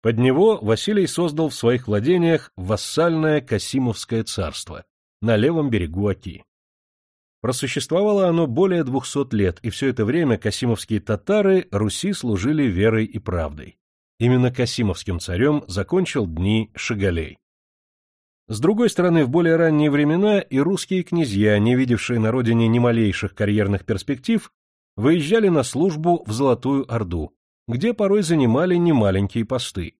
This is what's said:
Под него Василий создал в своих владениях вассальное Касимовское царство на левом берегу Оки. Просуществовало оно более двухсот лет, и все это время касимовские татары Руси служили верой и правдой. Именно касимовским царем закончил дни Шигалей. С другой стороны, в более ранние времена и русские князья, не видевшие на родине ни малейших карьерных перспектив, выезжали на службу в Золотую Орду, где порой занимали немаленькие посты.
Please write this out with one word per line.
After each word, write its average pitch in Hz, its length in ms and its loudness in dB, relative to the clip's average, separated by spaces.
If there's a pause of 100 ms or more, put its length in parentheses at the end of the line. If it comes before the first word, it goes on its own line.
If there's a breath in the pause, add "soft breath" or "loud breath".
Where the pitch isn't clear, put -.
Под 117 160 0
него 139 460 4
Василий 170 440 0
создал 160 440 -2
в 127 40 -10
своих 127 340 0
владениях 165 680 0
вассальное 151 840 0
Касимовское 120 800 -4
царство - 640 -8 (340)
на 110 160 2
левом 147 320 0
берегу 98 400 -2
Оки. - 380 -8 (1000)
Просуществовало 175 800 0
оно 165 220 2
более 170 340 2
двухсот 135 500 -4
лет, 98 300 0
и 113 80 -4
все - 180 -4
это 127 160 0
время 131 320 0
касимовские 110 600 -2
татары 190 720 0
Руси 107 420 -2
служили 127 520 -2
верой 110 400 2
и - 160 -8
правдой. 78 580 -8 (400)
Именно 123 320 2
касимовским 107 720 -4
царем 139 480 0
закончил 113 580 -2
дни 95 480 -2
Шигалей. 95 640 -4 (1080)
С 110 100 -6
другой 208 320 2
стороны, 170 340 2
в 123 40 -2
более 165 260 2
ранние 151 380 2
времена 170 480 2
и - 180 -4
русские 180 460 0
князья, 107 560 2
не 117 160 4
видевшие 120 420 0
на 110 140 0
родине 117 340 2
ни 117 140 2
малейших 113 520 0
карьерных 101 520 0
перспектив, 135 680 -4 (460)
выезжали 170 520 2
на 156 140 2
службу 160 640 0
в 107 60 -6
Золотую 131 600 0
Орду, 87 440 -6 (320)
где 151 260 -2
порой 202 280 2
занимали 156 520 2
немаленькие 113 680 2
посты. 107 560 -6